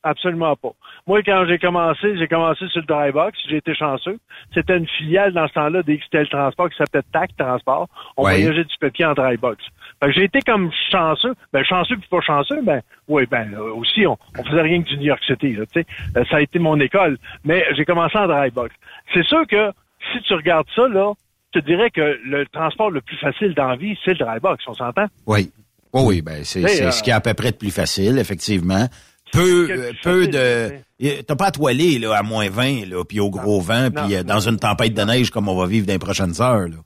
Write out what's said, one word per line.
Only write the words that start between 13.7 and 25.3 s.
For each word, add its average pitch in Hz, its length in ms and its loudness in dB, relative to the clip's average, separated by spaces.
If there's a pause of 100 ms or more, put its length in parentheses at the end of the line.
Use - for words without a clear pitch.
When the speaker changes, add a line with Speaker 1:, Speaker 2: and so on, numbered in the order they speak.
Speaker 1:
aussi, 165 340 0
on, 120 100 0 (200)
on 127 80 -8
faisait 156 160 0
rien 170 200 2
que 160 60 -6
du 139 120 -6
New 139 80 -6
York 139 200 0
City, 131 260 -2
là, 107 120 -6
tu - 160 -2
sais. 160 60 -6 (280)
Euh, 123 140 2
ça 160 80 2
a 147 40 2
été 160 180 -2
mon 156 200 2
école. 151 380 2 (260)
Mais 165 220 2 (100)
j'ai 147 80 0
commencé 170 340 2
en 185 100 2
dry 143 240 2
box. 120 220 -6 (400)
C'est 175 120 4
sûr 320 220 2
que, 208 240 2 (420)
si 240 80 -6
tu - 120 -2
regardes 160 400 2
ça, 247 140 4
là, 202 240 2 (420)
je 175 60 2
te 143 60 -4
dirais 180 240 2
que 147 340 0
le 143 220 -2
transport 160 440 -2
le 147 120 -4
plus - 160 -14
facile 175 360 -2
dans 135 140 0
la 127 80 0
vie, 185 300 -6
c'est 185 120 2
le 135 80 -2
dry 131 140 -6
box, 175 260 0
on 120 100 -12
s'entend ? 131 320 -2 (200)
Speaker 2:
Oui. 104 240 0 (400)